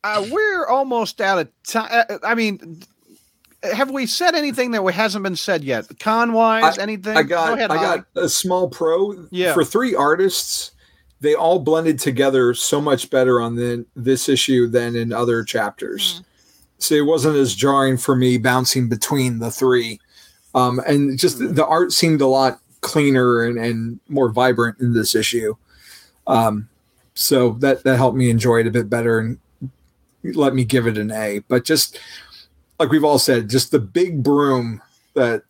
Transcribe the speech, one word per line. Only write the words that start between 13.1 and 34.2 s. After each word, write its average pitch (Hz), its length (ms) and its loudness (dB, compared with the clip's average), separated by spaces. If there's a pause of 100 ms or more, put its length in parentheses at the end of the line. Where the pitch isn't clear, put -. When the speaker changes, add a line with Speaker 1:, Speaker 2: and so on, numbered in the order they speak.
Speaker 2:
on 117 160 -4
the, 120 300 -6 (100)
this 127 320 -2
issue 127 400 2
than 120 280 0
in 117 160 -4
other 117 320 -2
chapters. 113 760 -6
Speaker 3:
Hmm. 185 40 -20 (560)
Speaker 2:
So - 180 0
it 147 100 2
wasn't 151 300 2
as 127 180 2
jarring 135 420 2
for 131 180 0
me 127 240 2
bouncing 127 500 2
between 123 500 -2
the 113 120 -6
three. 120 480 0 (560)
Um, 123 320 0
and 143 320 0
just 123 200 0
Speaker 1:
Hmm. 127 160 -4
Speaker 2:
the 156 120 2
art 175 260 0
seemed 160 280 2
a 139 60 4
lot 131 340 2 (220)
cleaner 127 600 2
and, 117 160 -2
and 113 400 -4 (100)
more 139 200 0
vibrant 120 500 0
in 120 140 0
this 110 220 0
issue. 110 420 -2 (720)
Um, 113 400 0 (460)
so 123 460 2
that, 135 220 2
that 135 140 2
helped 123 200 2
me 127 140 2
enjoy 117 300 4
it 113 80 2
a - 20 -2
bit 110 180 -2
better 117 300 0
and 113 200 -4 (840)
let 143 320 0
me 127 100 0
give 117 220 0
it 110 120 -2
an 107 120 -4
A. 107 380 -6
But 123 160 0
just - 340 0 (800)
like 147 120 0
we've 156 120 2
all 147 160 4
said, 120 300 2
just 127 240 0
the 135 80 4
big 160 420 -2